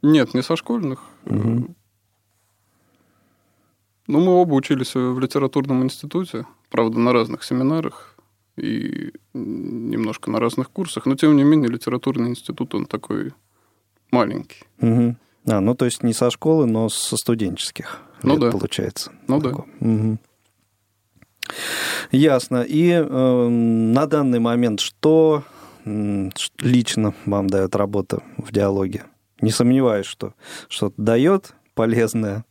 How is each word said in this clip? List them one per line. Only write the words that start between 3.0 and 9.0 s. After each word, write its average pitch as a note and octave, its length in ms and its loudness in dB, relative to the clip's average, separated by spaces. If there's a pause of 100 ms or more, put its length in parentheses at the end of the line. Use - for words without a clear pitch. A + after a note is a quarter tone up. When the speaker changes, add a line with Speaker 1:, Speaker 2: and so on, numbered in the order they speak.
Speaker 1:
Ну, D3 120 2
мы F3+ 140 4
оба F3+ 200 4
учились C3 420 0
в B2+ 240 -2
литературном C3 640 -2
институте, D3 600 -6 (240)
правда, A2+ 300 0
на A#2+ 140 2
разных A#2 300 -2
семинарах C#3 720 -4 (420)
и - 540 -6 (220)